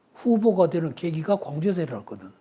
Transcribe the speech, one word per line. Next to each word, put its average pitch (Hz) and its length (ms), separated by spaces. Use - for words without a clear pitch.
후보가 208 560
되는 165 240
계기가 165 420
광주에서 170 460
일어났거든. 101 480